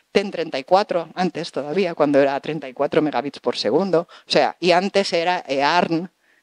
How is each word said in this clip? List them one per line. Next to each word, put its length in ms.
ten 200
treinta 260
y 60
cuatro, 500
antes 380
todavía, 420
cuando 260
era 200
treinta 280
y 60
cuatro 300
megabits 360
por 160
segundo, 540
o 220
sea, 280
y 120
antes 420
era 340
earn, 640